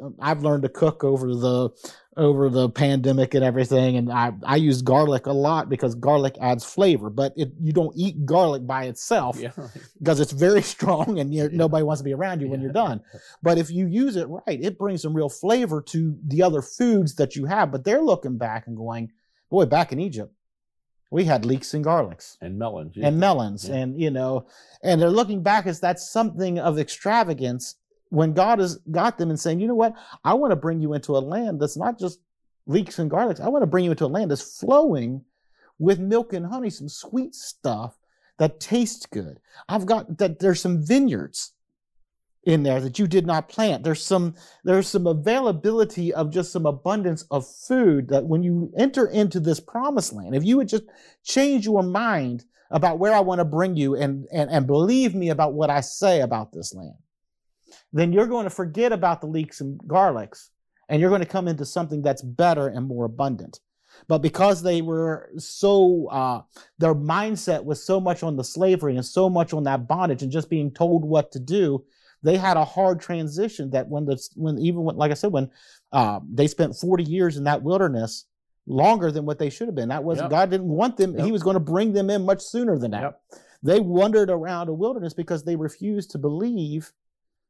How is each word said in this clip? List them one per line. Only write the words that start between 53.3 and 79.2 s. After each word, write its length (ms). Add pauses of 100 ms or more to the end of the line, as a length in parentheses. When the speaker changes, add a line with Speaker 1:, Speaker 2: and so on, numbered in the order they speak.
Speaker 1:
bring 320
you 200
and, 360
and, 180
and 160
believe 480
me 140
about 240
what 160
I 140
say 400
about 300
this 220
land, 200 (1000)
then 200
you're 140
gonna 240
forget 420
about 280
the 60
leeks 340
and 200
garlics, 680 (400)
and 120
you're 100
gonna 160
come 220
into 160
something 380
that's 200
better 460
and 180
more 180
abundant." 560 (460)
But 120
because 440
they 180
were 580
so, 720
uh, 340 (360)
their 160
mindset 680
was 200
so 160
much 220
on 140
the 80
slavery 520
and 80
so 240
much 240
on 120
that 240
bondage 340
and 80
just 180
being 220
told 340
what 280
to 80
do, 440 (380)
they 140
had 200
a 80
hard 360
transition 720
that 180
when 160
the, 180 (140)
when, 220
even 260
when, 120
like 140
I 40
said, 180
when, 180 (420)
uh, 280 (100)
they 160
spent 300
forty 280
years 320
in 80
that 180
wilderness, 640 (400)
longer 440
than 140